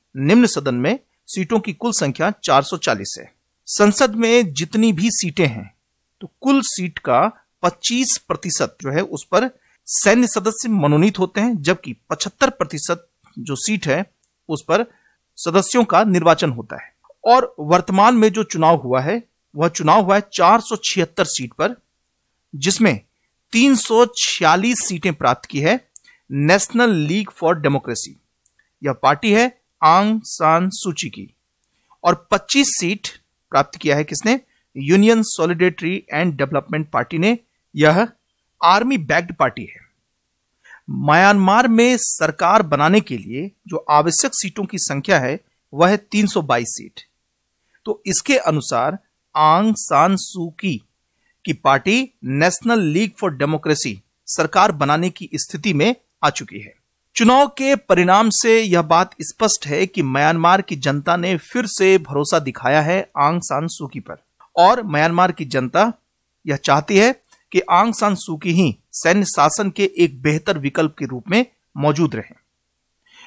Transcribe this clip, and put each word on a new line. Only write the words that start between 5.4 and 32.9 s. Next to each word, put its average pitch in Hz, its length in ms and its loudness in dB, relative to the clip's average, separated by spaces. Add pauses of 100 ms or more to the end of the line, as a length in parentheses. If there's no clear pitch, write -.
हैं, 107 280 -8 (480)
तो 170 80 -18 (100)
कुल 277 240 2
सीट - 360 -4
का 165 260 0 (360)
पच्चीस 240 560 -2
प्रतिशत - 640 -6
जो 143 80 -8
है 156 120 -2
उस - 240 -10
पर 233 240 0 (380)
सैन्य 233 400 2
सदस्य 220 420 -4
मनोनीत 165 480 2
होते 185 220 -4
हैं, 214 220 -2
जबकि 147 340 -4 (140)
पचहत्तर 208 400 -4
प्रतिशत 170 580 -6 (280)
जो 131 200 -6
सीट 208 300 -2
है 156 180 0 (440)
उस 156 160 -6
पर 208 220 0 (520)
सदस्यों 170 460 2
का 185 200 2
निर्वाचन 170 460 2
होता - 320 -12
है। - 120 -20 (300)
और 247 360 4
वर्तमान 190 540 2
में 220 160 4
जो 214 140 -4
चुनाव 165 340 2
हुआ 123 220 -2
है, 196 220 -4 (320)
वह 156 140 0
चुनाव 165 340 2
हुआ 196 120 2
है 202 80 2 (100)
चार 185 280 4
सौ 214 240 -8
छिहत्तर 180 420 -2
सीट 127 260 -6
पर, 196 220 -4 (800)
जिसमें 160 460 0 (520)
तीन 262 240 4
सौ 226 320 2
छियालीस 190 720 0
सीटें 170 360 -2
प्राप्त 131 320 -2
की - 140 -8
है 165 140 0 (560)
नेशनल 190 600 0
लीग 180 400 -2
फॉर 170 300 -2
डेमोक्रेसी, 139 540 -4 (680)
यह 139 120 -4
पार्टी 147 380 2
है 233 140 4 (360)
आंग 202 420 4
सान 165 480 0
सूची 147 360 -8
की, 98 200 -16 (760)
और 175 280 0
पच्चीस - 380 0
सीट 208 380 -4 (440)